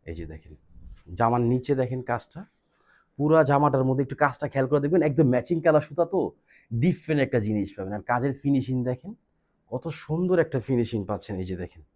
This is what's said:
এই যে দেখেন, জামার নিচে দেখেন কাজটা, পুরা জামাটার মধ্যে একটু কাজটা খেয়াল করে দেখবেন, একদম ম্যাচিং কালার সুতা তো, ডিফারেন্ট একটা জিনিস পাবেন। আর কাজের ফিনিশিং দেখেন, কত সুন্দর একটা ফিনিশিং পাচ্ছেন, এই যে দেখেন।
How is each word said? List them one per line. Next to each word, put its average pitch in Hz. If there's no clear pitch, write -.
এই 80
যে 82
দেখেন, 78
জামার 120
নিচে 127
দেখেন 127
কাজটা, 127
পুরা 151
জামাটার 139
মধ্যে 131
একটু 139
কাজটা 143
খেয়াল 135
করে 143
দেখবেন, 151
একদম 147
ম্যাচিং 127
কালার 156
সুতা 151
তো, 170
ডিফারেন্ট 147
একটা 127
জিনিস 104
পাবেন। 98
আর 104
কাজের 123
ফিনিশিং 131
দেখেন, 127
কত -
সুন্দর 170
একটা 139
ফিনিশিং 117
পাচ্ছেন, 101
এই 92
যে 92
দেখেন। 82